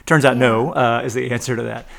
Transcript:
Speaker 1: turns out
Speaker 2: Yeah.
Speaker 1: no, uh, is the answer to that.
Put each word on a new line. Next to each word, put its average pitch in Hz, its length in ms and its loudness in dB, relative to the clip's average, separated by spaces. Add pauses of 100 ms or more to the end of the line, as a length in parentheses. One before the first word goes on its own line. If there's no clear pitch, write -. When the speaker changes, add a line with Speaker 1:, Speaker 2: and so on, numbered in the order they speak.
Speaker 1:
turns 156 180 4
out 131 120 4
Speaker 2:
Yeah. 127 120 2
Speaker 1:
no, 117 260 0
uh, 120 300 0
is 123 120 -8
the 123 160 -4
answer 120 240 -4
to 117 80 -6
that. 117 240 -10 (120)